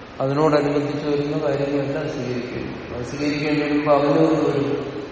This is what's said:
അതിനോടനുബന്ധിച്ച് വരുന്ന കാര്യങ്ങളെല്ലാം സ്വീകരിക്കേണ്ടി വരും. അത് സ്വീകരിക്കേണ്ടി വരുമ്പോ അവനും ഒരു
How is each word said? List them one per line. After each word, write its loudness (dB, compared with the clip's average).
അതിനോടനുബന്ധിച്ച് 2
വരുന്ന 0
കാര്യങ്ങളെല്ലാം -2
സ്വീകരിക്കേണ്ടി -6
വരും. -10
അത് -6
സ്വീകരിക്കേണ്ടി -2
വരുമ്പോ 2
അവനും 4
ഒരു -2